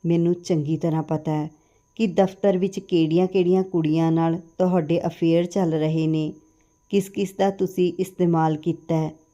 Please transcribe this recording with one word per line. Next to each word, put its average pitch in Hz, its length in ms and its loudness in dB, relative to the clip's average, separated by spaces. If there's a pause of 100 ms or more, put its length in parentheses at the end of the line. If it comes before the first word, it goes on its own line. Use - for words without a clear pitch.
ਮੈਨੂੰ 170 280 2
ਚੰਗੀ 160 440 -2
ਤਰ੍ਹਾਂ 160 260 -2
ਪਤਾ 156 280 -4
ਹੈ 151 200 -4 (440)
ਕਿ 220 120 0
ਦਫ਼ਤਰ 190 500 0
ਵਿੱਚ 196 220 -4
ਕਿਹੜੀਆਂ-ਕਿਹੜੀਆਂ 185 840 2
ਕੁੜੀਆਂ 160 480 0
ਨਾਲ 165 280 0 (180)
ਤੁਹਾਡੇ 175 500 0
ਅਫੇਅਰ 165 380 2
ਚੱਲ 175 280 -2
ਰਹੇ 160 340 0
ਨੇ, 156 260 -2 (560)
ਕਿਸ-ਕਿਸ 196 440 -2
ਦਾ 196 160 0
ਤੁਸੀਂ 185 500 -2
ਇਸਤੇਮਾਲ 165 580 0
ਕੀਤਾ 160 380 -4
ਹੈ। 156 180 -2 (200)